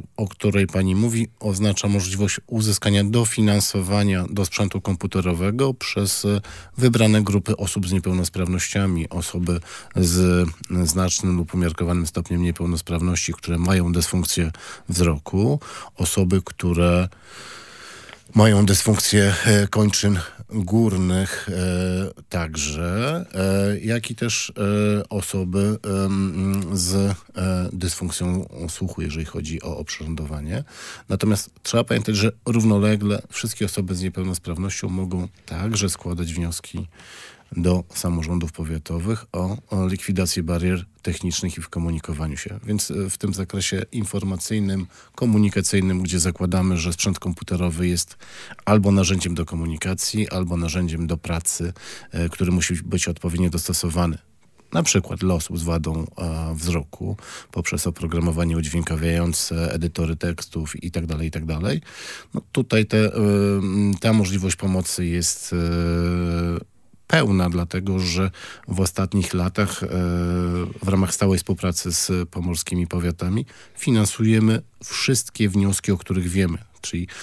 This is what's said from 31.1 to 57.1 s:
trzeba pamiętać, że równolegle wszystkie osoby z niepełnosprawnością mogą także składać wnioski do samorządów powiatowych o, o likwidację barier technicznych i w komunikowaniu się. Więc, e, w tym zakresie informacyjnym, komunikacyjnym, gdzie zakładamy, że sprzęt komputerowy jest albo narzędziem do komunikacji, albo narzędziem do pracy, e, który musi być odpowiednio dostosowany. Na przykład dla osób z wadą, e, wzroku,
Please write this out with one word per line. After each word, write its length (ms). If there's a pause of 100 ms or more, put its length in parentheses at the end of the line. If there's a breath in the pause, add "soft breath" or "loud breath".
trzeba 200
pamiętać, 340
że 140 (140)
równolegle 760 (100)
wszystkie 340
osoby 300
z 60
niepełnosprawnością 880
mogą 380 (180)
także 440
składać 440
wnioski 540 (640 loud breath)
do 320 (100)
samorządów 580
powiatowych 800
o, 260 (120)
o 180
likwidację 560
barier 420 (160)
technicznych 560
i 40
w 80
komunikowaniu 680
się. 260
Więc, 280
e, 180
w 80
tym 160
zakresie 580
informacyjnym, 960 (280 loud breath)
komunikacyjnym, 840
gdzie 180
zakładamy, 580
że 160
sprzęt 260
komputerowy 680
jest 300 (480 loud breath)
albo 260
narzędziem 440
do 100
komunikacji, 840
albo 280
narzędziem 500
do 100
pracy, 560 (380 loud breath)
e, 180
który 220
musi 220
być 340
odpowiednio 420
dostosowany. 680 (560)
Na 100
przykład 360
dla 140
osób 260
z 40
wadą, 420 (120)
e, 380
wzroku, 640 (340 loud breath)